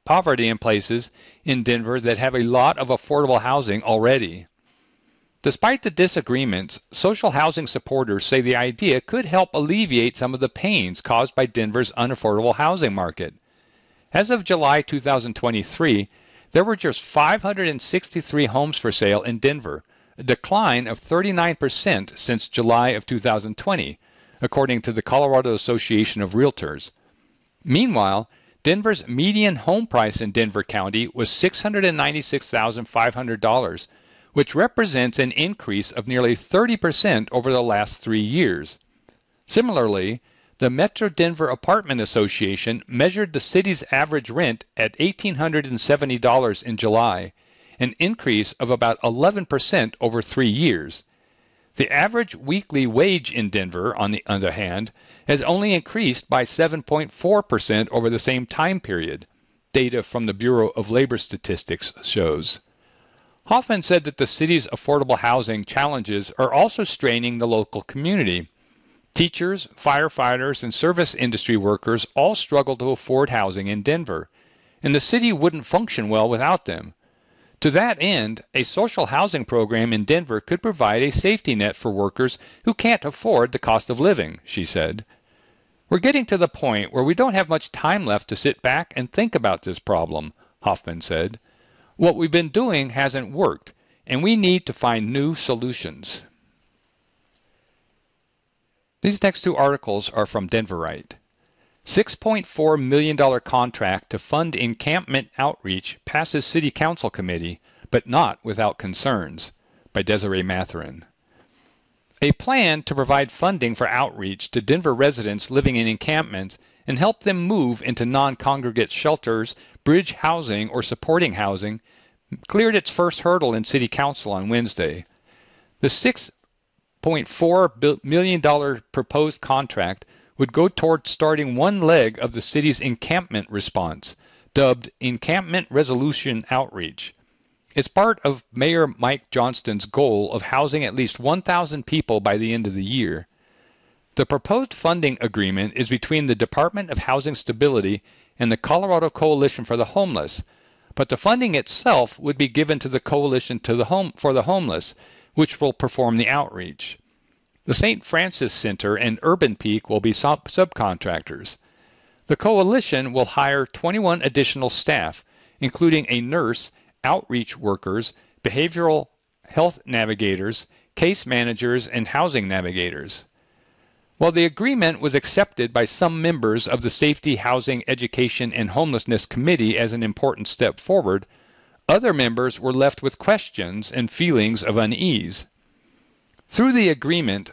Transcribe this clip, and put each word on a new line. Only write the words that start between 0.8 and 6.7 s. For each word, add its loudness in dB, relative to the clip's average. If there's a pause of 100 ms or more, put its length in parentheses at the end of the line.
in 0
Denver -2
that 0
have 0
a 0
lot 4
of -4
affordable 2
housing 0
already. 2 (960)
Despite 0
the -4
disagreements, -2 (100)